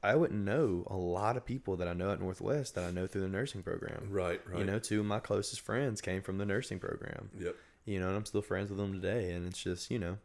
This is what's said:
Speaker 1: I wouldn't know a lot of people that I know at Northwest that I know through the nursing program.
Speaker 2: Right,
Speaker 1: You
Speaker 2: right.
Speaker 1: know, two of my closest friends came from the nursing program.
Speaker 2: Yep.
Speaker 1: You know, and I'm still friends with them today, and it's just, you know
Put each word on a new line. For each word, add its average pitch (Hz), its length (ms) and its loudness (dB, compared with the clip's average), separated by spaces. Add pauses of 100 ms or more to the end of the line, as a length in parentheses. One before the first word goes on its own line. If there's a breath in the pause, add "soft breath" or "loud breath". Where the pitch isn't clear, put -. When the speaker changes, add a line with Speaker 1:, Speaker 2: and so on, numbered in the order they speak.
Speaker 1:
I 104 140 6
wouldn't 107 280 4
know 98 460 4
a 98 60 -2
lot 95 400 2
of 123 100 -4
people 117 300 -2
that 87 100 0
I 87 60 0
know 90 180 0
at 90 100 0
Northwest 107 540 -2
that 90 100 -2
I 87 60 -2
know 90 160 0
through 98 140 -2
the 95 80 0
nursing 98 340 -2
program. - 480 -4
Speaker 2:
Right, 90 380 2
Speaker 1:
You 90 60 -6
Speaker 2:
right. 87 120 2
Speaker 1:
know, 98 140 2
two 107 200 2
of 104 60 2
my 104 140 2
closest 101 400 0
friends 117 400 0
came 95 220 0
from 95 160 -2
the 101 60 0
nursing 101 360 0
program. - 580 -6
Speaker 2:
Yep. 90 160 -2 (300 loud breath)
Speaker 1:
You 98 160 0
know, 92 80 2
and 98 80 2
I'm 107 100 -2
still 104 160 0
friends 101 280 0
with 98 80 -2
them 101 140 0
today, 95 400 0
and 87 140 -2
it's 90 160 -4
just, - 280 -2
you 120 100 0
know 90 240 -2